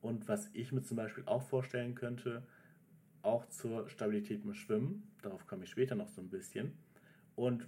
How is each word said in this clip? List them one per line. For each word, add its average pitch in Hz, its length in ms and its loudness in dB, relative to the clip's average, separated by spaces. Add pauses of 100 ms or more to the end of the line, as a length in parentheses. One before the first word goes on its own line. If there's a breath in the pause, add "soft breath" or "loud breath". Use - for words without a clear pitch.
und 113 260 -2
was 104 260 2
ich 120 180 -2
mir 131 120 2
zum 117 140 -2
Beispiel 110 280 -4
auch 127 180 4
vorstellen 127 520 0
könnte, 120 480 -2 (760 loud breath)
auch 117 260 4
zur 113 420 -2
Stabilität 107 540 2
beim 104 100 -2
Schwimmen, 131 560 2 (120)
darauf - 260 -8
komme 92 160 -6
ich 87 60 -12
später 127 260 4
noch 104 140 -2
so - 120 -12
ein 92 80 -8
bisschen, 98 440 -4 (640 loud breath)
und 120 320 2